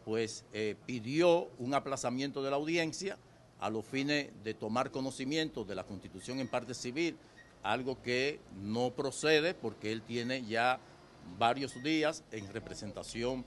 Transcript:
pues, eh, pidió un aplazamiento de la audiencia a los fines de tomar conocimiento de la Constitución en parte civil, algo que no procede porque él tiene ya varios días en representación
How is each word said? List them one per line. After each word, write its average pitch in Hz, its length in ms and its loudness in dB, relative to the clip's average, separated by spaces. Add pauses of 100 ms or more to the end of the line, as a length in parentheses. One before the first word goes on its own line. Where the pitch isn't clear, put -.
pues, 110 480 -2
eh, 107 240 -2 (100)
pidió 151 600 4 (100)
un 127 160 -2
aplazamiento 135 680 -2
de 135 80 0
la 143 60 2
audiencia 165 600 0 (440)
a 101 100 0
los 110 140 -2
fines 139 460 0 (120)
de 110 120 -2
tomar 120 360 0
conocimiento 135 760 -2
de 98 120 -6
la 92 80 -4
Constitución 95 560 -8
en 123 80 -2
parte 120 260 -2
civil, 135 420 -2 (460)
algo 123 400 0
que 131 380 0 (200)
no 117 300 2
procede 151 640 4
porque 107 380 -4
él 113 100 -2
tiene 120 420 -2
ya 120 360 2 (580)
varios 123 460 2
días 156 480 2
en 101 200 -8
representación 113 960 -4